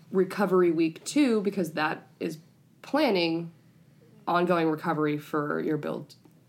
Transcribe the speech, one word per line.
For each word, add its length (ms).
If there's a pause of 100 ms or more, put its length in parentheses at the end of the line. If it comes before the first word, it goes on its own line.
(120)
recovery 600
week 340
too, 360
because 320
that 340 (120)
is 180 (440)
planning 720 (760)
ongoing 420
recovery 480
for 440
your 160
build 380 (340)